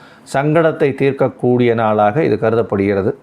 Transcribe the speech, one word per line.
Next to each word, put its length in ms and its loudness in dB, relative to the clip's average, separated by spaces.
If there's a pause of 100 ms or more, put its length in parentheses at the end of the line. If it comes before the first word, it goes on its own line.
(320)
சங்கடத்தை 640 0
தீர்க்கக்கூடிய 800 0
நாளாக 500 0
இது 140 0
கருதப்படுகிறது. 840 -2